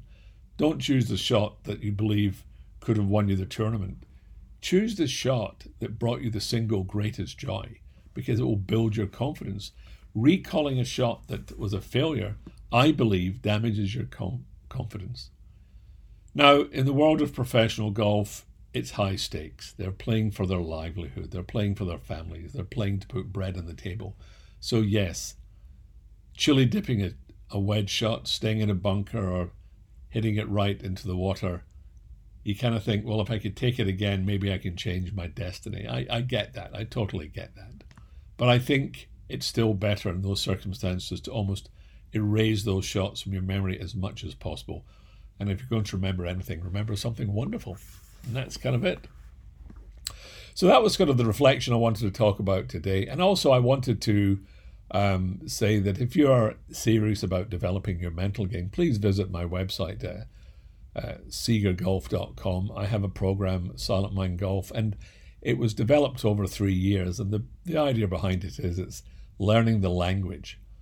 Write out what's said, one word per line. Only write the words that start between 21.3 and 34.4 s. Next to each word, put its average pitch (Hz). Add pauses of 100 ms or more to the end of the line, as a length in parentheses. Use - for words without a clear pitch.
They're 90
playing 101
for 98
their 85
families. 82
They're 90
playing 101
to -
put 95
bread 92
on 85
the 87
table. 98 (420)
So 113
yes, 101 (1000)
chili 135
dipping 127
a, 90 (380)
a 98
wedge 104
shot, -
staying 110
in 107
a 101
bunker 98
or 90 (580)
hitting 107
it 107
right 101
into 95
the 90
water, 92 (800)
you 104
kinda 117
think, 107
"Well, 110
if 107
I 107
could 98
take 123
it 104
again, 98
maybe 101